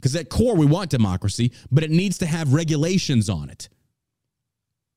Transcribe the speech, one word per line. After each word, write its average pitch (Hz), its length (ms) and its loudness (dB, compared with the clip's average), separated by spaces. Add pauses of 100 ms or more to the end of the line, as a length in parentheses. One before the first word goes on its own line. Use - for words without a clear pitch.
'Cause 135 140 -2
at 165 140 -8
core, 226 260 2
we 156 120 4
want 175 220 0
democracy, 107 600 0 (180)
but 151 140 2
it 156 60 -4
needs 180 300 0
to 190 60 -4
have 156 280 -2
regulations 156 760 0
on 76 200 -6
it. - 180 -18 (1300)